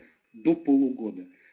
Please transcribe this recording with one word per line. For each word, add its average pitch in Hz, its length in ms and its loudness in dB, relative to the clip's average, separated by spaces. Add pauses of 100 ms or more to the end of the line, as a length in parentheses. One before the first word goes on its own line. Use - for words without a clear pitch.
(340)
до 117 220 0
полугода. 123 720 -2 (260)